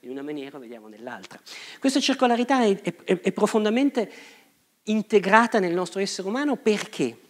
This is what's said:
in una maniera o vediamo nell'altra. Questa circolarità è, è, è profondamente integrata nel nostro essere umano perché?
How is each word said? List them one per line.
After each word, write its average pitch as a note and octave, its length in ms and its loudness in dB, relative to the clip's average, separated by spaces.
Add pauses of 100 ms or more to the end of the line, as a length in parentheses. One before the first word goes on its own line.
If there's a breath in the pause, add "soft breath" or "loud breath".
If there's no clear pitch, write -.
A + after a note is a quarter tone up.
in B2 100 -16
una C#3 120 -8
maniera C#3+ 340 -10
o C#3+ 40 -14
vediamo A2+ 280 -18
nell'altra. A2 520 -16 (380 loud breath)
Questa C4+ 220 2
circolarità B3 640 2
è, G3 180 2
è, - 380 -2
è G3 120 -2
profondamente G#3+ 760 2 (760 loud breath)
integrata G#3+ 760 4
nel F3+ 120 0
nostro F3+ 280 -2
essere G3 260 -4
umano B3+ 300 -2
perché? E3+ 600 -2 (140)